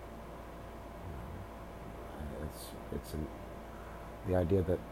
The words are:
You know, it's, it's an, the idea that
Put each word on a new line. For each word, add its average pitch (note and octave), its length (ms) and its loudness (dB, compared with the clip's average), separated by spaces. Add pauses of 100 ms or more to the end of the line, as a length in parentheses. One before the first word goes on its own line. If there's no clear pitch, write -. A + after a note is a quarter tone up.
(2250)
You D2+ 80 -2
know, D2 200 -2
it's, - 280 -4 (200)
it's - 200 -2
an, D2+ 140 2 (1000)
the F#2 80 8
idea F#2 280 10
that E2+ 160 6 (120)